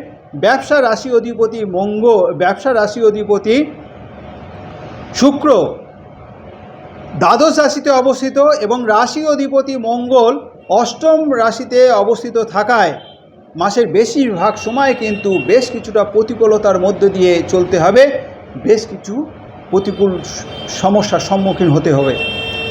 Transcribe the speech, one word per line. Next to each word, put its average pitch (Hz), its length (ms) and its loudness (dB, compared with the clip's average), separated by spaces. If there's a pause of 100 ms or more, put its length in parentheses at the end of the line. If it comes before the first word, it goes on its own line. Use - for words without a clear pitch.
(360)
ব্যবসা 262 460 2
রাশি 247 300 -2
অধিপতি 226 540 -2
মঙ্গ-, 202 720 0
ব্যবসা 196 360 0
রাশি 220 300 0
অধিপতি 214 640 2 (1500)
শুক্র 277 600 2 (1400)
দ্বাদশ 240 400 4
রাশিতে 294 300 -2
অবস্থিত 262 480 0 (240)
এবং 240 260 -2
রাশি 247 380 0
অধিপতি 269 520 0
মঙ্গল 240 600 2 (300)
অষ্টম 302 600 2
রাশিতে 247 600 2
অবস্থিত 226 460 0
থাকায় 202 560 0 (600)
মাসের 202 320 0
বেশিরভাগ 214 680 0
সময় 262 380 -2
কিন্তু 202 540 -2
বেশ 247 240 2
কিছুটা 214 320 -2
প্রতিকূলতার 208 760 2
মধ্য 196 300 2
দিয়ে 180 380 2
চলতে 180 320 0
হবে, 240 320 6 (520)
বেশ 214 240 2
কিছু 214 380 -10 (440)
প্রতিকূল 190 540 0
স-, - 220 -12 (220)
সমস্যার 196 520 0
সম্মুখীন 190 500 0
হতে 156 240 2
হবে। 135 220 2 (560)